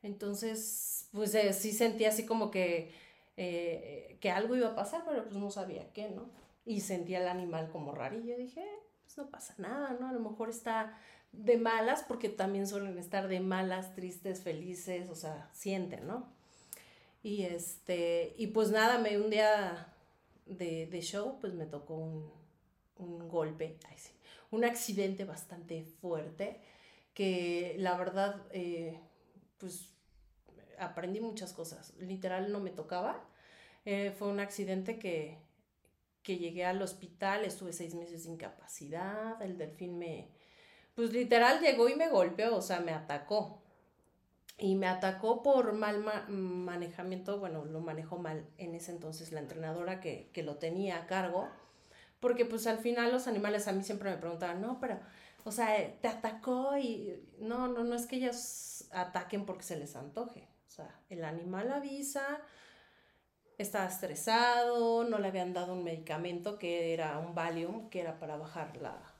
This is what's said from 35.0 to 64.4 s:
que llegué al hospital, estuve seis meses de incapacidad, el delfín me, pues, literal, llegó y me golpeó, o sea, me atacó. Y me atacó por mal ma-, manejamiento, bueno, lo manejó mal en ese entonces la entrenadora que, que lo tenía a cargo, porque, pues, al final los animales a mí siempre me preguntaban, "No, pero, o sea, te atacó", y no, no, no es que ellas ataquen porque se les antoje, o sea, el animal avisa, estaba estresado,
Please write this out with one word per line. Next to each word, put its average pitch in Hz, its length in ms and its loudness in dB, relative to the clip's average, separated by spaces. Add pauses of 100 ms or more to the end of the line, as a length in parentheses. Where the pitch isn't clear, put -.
que 185 160 -2
llegué 175 260 -2
al 185 180 2
hospital, 196 640 -2
estuve 180 280 -6
seis 165 220 -6
meses 170 300 -8
de 165 80 -10
incapacidad, 190 1080 -6
el 185 160 -4
delfín 175 420 -6
me, 170 300 -8 (680)
pues, 233 180 0
literal, 240 480 8
llegó 254 280 8
y 269 60 4
me 320 140 4
golpeó, 202 480 6
o 180 60 2
sea, 180 180 0
me 170 120 -2
atacó. 156 720 -2 (960)
Y 190 180 4
me 190 100 4
atacó 190 560 2
por 254 300 8
mal 208 300 2
ma-, 214 260 -2
manejamiento, 185 1120 -4
bueno, 160 240 -4
lo 156 160 -6
manejó 160 380 -6
mal 156 280 -4 (120)
en 170 180 -6
ese 170 160 -8
entonces 160 400 -10
la 151 80 -4
entrenadora 160 600 -4
que, 143 320 -6
que 170 120 -4
lo 147 120 -4
tenía 175 420 -2
a 170 80 -8
cargo, 185 420 0 (720)
porque, 247 240 4
pues, 226 220 -2
al 220 120 2
final 240 340 4
los 254 160 2
animales 208 400 2
a 196 40 2
mí 190 120 2
siempre 196 260 -2
me 175 60 0
preguntaban, 170 440 -2
"No, 247 200 -2
pero, 226 180 -2 (460)
o 214 80 -6
sea, 220 240 4 (240)
te 233 80 2
atacó", 254 680 0
y 220 420 -2 (180)
no, 240 300 0
no, 240 160 0
no 240 100 2
es 240 120 -2
que 262 100 -4
ellas - 760 -4
ataquen 180 520 -2
porque 190 200 -8
se 170 120 -6
les 143 200 -8
antoje, 147 520 -8 (200)
o - 20 -20
sea, - 300 -16 (100)
el 170 140 -6
animal 180 480 -4
avisa, 277 680 -4 (1200)
estaba 196 280 -2
estresado, 233 1160 4